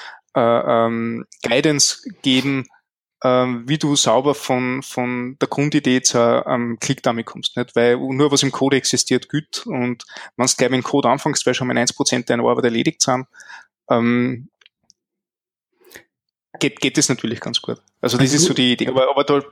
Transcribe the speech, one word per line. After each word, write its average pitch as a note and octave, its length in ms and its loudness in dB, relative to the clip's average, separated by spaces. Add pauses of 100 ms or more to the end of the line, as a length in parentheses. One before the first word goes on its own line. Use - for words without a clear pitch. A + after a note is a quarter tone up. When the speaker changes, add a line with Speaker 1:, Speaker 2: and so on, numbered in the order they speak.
(340)
Speaker 1:
äh, C3+ 60 2
ähm, A#2 880 0 (160)
Guidance C#3 680 0 (140)
geben, C3 440 0 (560)
ähm, B2+ 460 0
wie D3+ 100 0
du C#3+ 180 0
sauber C3 380 2
von, B2+ 480 -2
von B2 580 -6
der D#3+ 80 0
Grundidee C#3+ 540 0
zur, A#2 440 2
ähm, A#2+ 340 -2
Click-Dummy A#2 440 -2
kommst, - 320 -10
nicht? B2 200 -6
Weil A#2+ 220 4
nur C3+ 340 0
was C#3 100 2
im C3+ 100 -2
Code C3+ 240 0
existiert, - 520 -2
gut. - 380 -8
Und B2 380 -4 (320)
wenn's B2 200 0
gleich B2+ 140 2
mit C3 80 2
dem A#2+ 60 -4
Code C#3 240 0
anfängst, C#3+ 380 0
weil B2+ 80 2
schon B2+ 140 -4
mal B2 80 -2
eins A#2+ 160 0
Prozent B2+ 380 -2
deiner A#2+ 140 0
Arbeit B2 200 2
erledigt A#2 380 0
sind, C3 240 0 (640)
ähm, A#2+ 580 0 (2000)
geht, - 200 -2
geht C3+ 180 0
das C#3+ 100 2
natürlich A#2+ 320 -4
ganz - 220 -4
gut. - 180 -8 (200)
Also B2 160 0
das C3+ 100 4
Speaker 2:
Also C#3 100 2
Speaker 1:
ist D#3 80 4
Speaker 2:
du F3+ 40 4
Speaker 1:
so - 60 0
die B2 180 2
Idee. A#2+ 160 -2
Aber, C3 220 2
aber C#3 140 2
da C#3+ 280 2